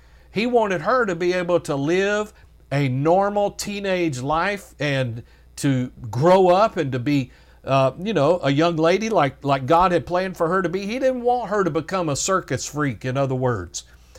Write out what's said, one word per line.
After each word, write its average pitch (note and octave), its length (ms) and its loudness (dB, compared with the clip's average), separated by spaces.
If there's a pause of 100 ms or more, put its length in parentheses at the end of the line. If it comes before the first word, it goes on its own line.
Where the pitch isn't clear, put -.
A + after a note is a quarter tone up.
(300)
He G#3+ 160 -2
wanted G#3+ 360 0
her A#3+ 220 0
to F#3 100 -2
be F3 200 0
able F3+ 260 0
to D3+ 160 -4
live G3 560 0 (400)
a C#3+ 160 0
normal G3 640 2
teenage F#3+ 680 -4
life F3 600 -4
and C3 440 -4 (320)
to B2+ 340 0 (200)
grow F3+ 380 4
up G3+ 280 4
and C#3+ 160 -2
to C3 60 -4
be, C#3 340 0 (320)
uh, C3+ 340 2
you G3+ 160 -6
know, D#3+ 280 2
a C#3 80 0
young D#3+ 260 2
lady F#3+ 340 2
like, D3 340 0
like C3+ 220 0
God F3 260 4
had D3 140 0
planned F3+ 300 -2
for E3+ 120 0
her F#3+ 140 0
to F3 60 -2
be. F#3+ 180 -4
He A3+ 120 -4
didn't C4 240 0
want A#3+ 280 0
her G3+ 140 0
to E3 60 0
become E3 380 -2
a C#3 80 -2
circus F3 500 -2
freak, C#3 380 -4
in B2+ 120 -4
other C3+ 180 0
words. A#2+ 500 -4 (340)